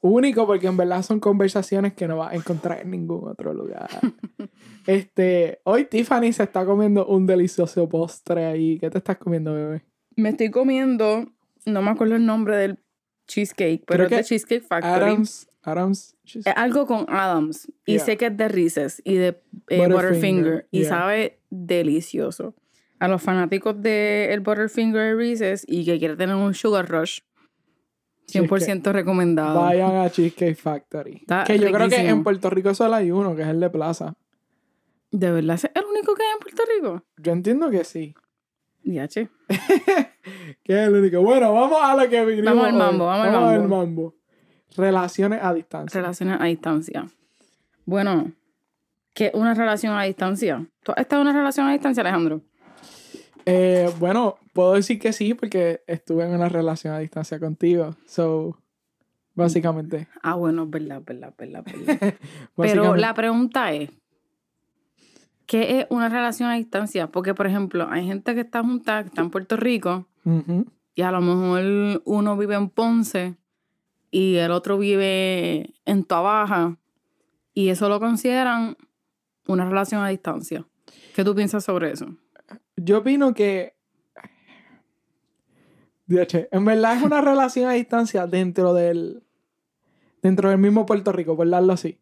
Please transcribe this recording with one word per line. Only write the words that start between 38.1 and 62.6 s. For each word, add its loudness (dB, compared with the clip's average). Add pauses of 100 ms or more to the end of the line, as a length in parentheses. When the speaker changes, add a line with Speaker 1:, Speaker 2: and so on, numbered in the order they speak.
Speaker 2:
D -4
H. -6 (200)
Speaker 1:
<laughs> -2
Que -2 (100)
es 2
el 4
único. 4
Bueno, 6
vamos 4
a 4
lo 4
que 2
vinimos 0
Speaker 2:
Vamos 6
al 2
Speaker 1:
hoy. 4
Speaker 2:
mambo, 2
vamos 0
al 2
Speaker 1:
Vamos 4
al 4
Speaker 2:
mambo. 2
Speaker 1:
mambo. -4 (640)
Relaciones 0
a 0
distancia. -6
Speaker 2:
Relaciones -4
a 0
distancia. -4 (800)
Bueno, -2 (840)
¿qué 0
es -4
una 2
relación 0
a -2
distancia? -2 (160)
¿Tú -6
has -2
estado 0
en 2
una 2
relación 0
a 2
distancia, 0
Alejandro? 0 (1080)
Speaker 1:
Eh, 4
bueno, 0 (160)
puedo 4
decir 0
que 0
sí, -2
porque -2
estuve -2
en -2
una 2
relación -2
a -6
distancia -8
contigo. 0 (100)
So, -4 (760)
básicamente. -2 (140)
Speaker 2:
Ah, -4
bueno, -2
es -12
verdad, -10
es -20
verdad, -16
es -20
verdad, -16
es -16 (140)
verdad. 0
Speaker 1:
<laughs> -
Speaker 2:
Pero 0 (380)
Speaker 1:
Básicamente. 4